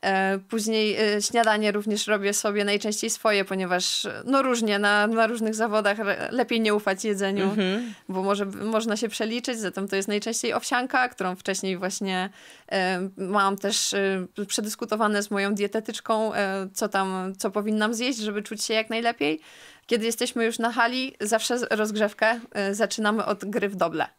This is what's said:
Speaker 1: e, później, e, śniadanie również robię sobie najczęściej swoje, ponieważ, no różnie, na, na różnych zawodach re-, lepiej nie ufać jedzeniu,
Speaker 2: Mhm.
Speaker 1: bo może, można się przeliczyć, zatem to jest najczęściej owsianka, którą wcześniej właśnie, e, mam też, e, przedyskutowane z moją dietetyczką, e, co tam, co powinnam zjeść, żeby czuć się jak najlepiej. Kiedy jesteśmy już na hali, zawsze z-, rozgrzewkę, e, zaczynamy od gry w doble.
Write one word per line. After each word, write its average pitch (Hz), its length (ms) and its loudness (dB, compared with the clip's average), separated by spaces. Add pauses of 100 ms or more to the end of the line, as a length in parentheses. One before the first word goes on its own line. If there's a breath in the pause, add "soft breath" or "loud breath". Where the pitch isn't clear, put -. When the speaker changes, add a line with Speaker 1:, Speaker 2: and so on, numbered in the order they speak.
Speaker 1:
e, 190 360 2
później, 214 580 0 (200)
e, 208 60 0
śniadanie 214 500 4
również 208 340 0
robię 202 280 2
sobie 208 300 0
najczęściej 208 460 0
swoje, 208 340 2
ponieważ, 185 640 0 (180)
no 262 180 2
różnie, 226 360 2
na, 208 280 4
na 226 200 4
różnych 220 280 -2
zawodach 214 460 2
re-, 202 300 -2
lepiej 233 300 0
nie 214 140 4
ufać 196 300 0
jedzeniu, 196 400 0
Speaker 2:
Mhm. 202 500 0 (140 loud breath)
Speaker 1:
bo 185 140 -4
może, 202 240 0
można 214 500 -2
się 220 120 -2
przeliczyć, 233 500 -4
zatem 196 300 -4
to 196 80 -2
jest 196 120 0
najczęściej 220 440 -2
owsianka, 254 560 0
którą 185 280 -4
wcześniej 190 400 -4
właśnie, 190 540 -2 (420 loud breath)
e, 185 440 0
mam 196 400 2
też, 202 380 -2
e, 190 320 0 (200)
przedyskutowane 214 760 0
z 202 80 -6
moją 202 240 0
dietetyczką, 214 800 -2
e, 190 400 -2
co 220 140 -2
tam, 190 500 -2
co 214 120 -2
powinnam 214 440 0
zjeść, 240 240 -2
żeby 208 240 -4
czuć 208 220 -8
się 226 100 -2
jak 220 160 0
najlepiej. 233 500 0 (460 loud breath)
Kiedy 226 200 0
jesteśmy 233 380 0
już 226 140 0
na 233 140 0
hali, 254 480 0
zawsze 220 380 0
z-, 247 120 -4
rozgrzewkę, 214 680 0 (120)
e, 196 220 -2
zaczynamy 214 500 0
od 196 200 -2
gry 202 240 -2
w 196 80 -6
doble. 170 300 0 (120)